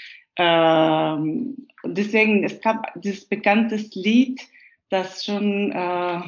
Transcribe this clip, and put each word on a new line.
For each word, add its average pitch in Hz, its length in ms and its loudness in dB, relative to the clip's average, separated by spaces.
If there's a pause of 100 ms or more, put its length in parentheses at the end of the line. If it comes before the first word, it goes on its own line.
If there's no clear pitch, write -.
(380)
Ähm, 160 1300 2 (160)
deswegen, 208 600 2
es - 180 -8
gab - 400 -2
dieses 196 240 -8
bekanntes 214 720 0
Lied, 240 460 2 (480)
das 185 360 -4
schon, 202 460 -2
äh, 180 560 -4